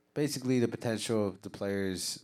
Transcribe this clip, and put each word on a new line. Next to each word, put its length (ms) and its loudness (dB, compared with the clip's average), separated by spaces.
basically 460 2
the 80 6
potential 600 0
of 140 -6
the 80 -12
players 760 -2